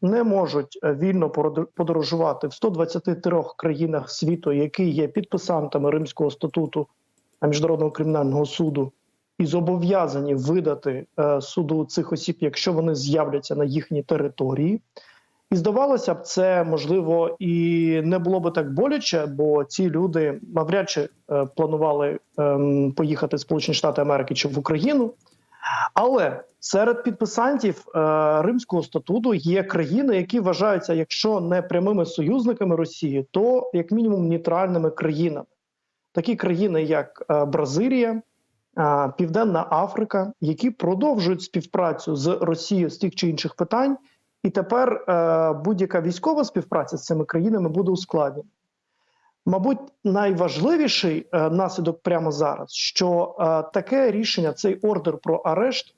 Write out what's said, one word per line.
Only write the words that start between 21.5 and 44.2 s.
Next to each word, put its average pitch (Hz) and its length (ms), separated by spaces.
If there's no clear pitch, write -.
планували, 151 640
ем, 143 540
поїхати 151 440
в 143 40
Сполучені 156 340
Штати 147 280
Америки 139 320
чи 139 140
в 139 100
Україну. 226 540
Але 220 480
серед 233 460
підписантів, 226 800
е, 165 40
Римського 196 400
статуту 214 520
є 170 280
країни, 190 540
які 185 240
вважаються, 180 540
якщо 185 460
не 175 220
прямими 180 440
союзниками 196 720
Росії, 147 540
то 247 440
як 170 180
мінімум 208 360
нейтральними 170 640
країнами. 156 560
Такі 190 240
країни, 175 460
як, 151 480
е, 147 140
Бразилія, 220 800
е, 143 400
Південна 180 520
Африка, 196 720
які 160 300
продовжують 190 720
співпрацю 160 760
з 143 240
Росією 165 500
з - 80
тих 190 160
чи 175 140
інших 156 260
питань, 254 420